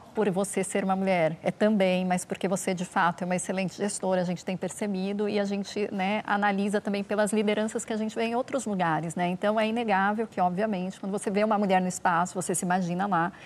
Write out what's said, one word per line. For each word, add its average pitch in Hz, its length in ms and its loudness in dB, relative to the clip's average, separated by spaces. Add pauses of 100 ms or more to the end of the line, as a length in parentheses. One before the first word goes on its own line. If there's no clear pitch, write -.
(140)
por 208 160 2
você 190 340 0
ser 196 200 -2
uma 190 120 2
mulher, 180 460 2
é - 80 -2
também, 190 560 4
mas 180 180 0
porque - 240 -4
você, 190 280 -2
de 180 100 -4
fato, 180 380 0
é - 20 -4
uma 180 100 0
excelente 185 400 -2
gestora, 190 460 0
a - 20 2
gente 175 220 -4
tem 190 100 -4
percebido 202 720 -4
e 208 120 0
a 202 40 2
gente, 202 480 -4
né, 202 320 -2
analisa 202 560 0
também 202 240 -2
pelas 208 300 0
lideranças 214 500 0
que - 80 -6
a 220 60 -2
gente 220 180 -4
vê 226 100 -2
em 233 100 -2
outros 254 320 -2
lugares, 170 480 0
né? 180 120 2
Então, 208 320 0
é 220 80 2
inegável 214 600 2
que, - 120 -6
obviamente, 185 600 0
quando 190 120 -6
você 202 200 -4
vê 208 120 2
uma 214 140 2
mulher 190 240 4
no 180 60 0
espaço, 180 480 0
você 185 180 -2
se 170 100 -2
imagina 180 440 0
lá. 180 260 0 (120)